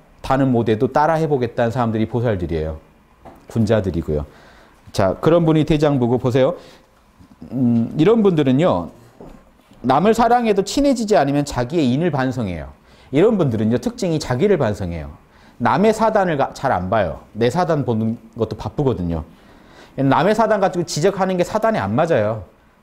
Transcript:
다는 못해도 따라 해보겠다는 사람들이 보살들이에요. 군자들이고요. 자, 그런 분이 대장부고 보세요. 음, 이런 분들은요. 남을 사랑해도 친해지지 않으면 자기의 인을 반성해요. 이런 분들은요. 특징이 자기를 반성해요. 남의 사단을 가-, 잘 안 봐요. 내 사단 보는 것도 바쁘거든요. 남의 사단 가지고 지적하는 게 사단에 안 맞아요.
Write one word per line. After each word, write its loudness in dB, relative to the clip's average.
다는 0
못해도 0
따라 2
해보겠다는 -2
사람들이 -2
보살들이에요. -4
군자들이고요. -2
자, 0
그런 4
분이 2
대장부고 2
보세요. 2
음, 0
이런 4
분들은요. 2
남을 2
사랑해도 2
친해지지 0
않으면 2
자기의 -2
인을 0
반성해요. -4
이런 4
분들은요. 0
특징이 -4
자기를 0
반성해요. -6
남의 2
사단을 0
가-, -2
잘 -4
안 -2
봐요. 0
내 0
사단 0
보는 -2
것도 -4
바쁘거든요. -4
남의 2
사단 2
가지고 -2
지적하는 -2
게 0
사단에 -2
안 -2
맞아요. 0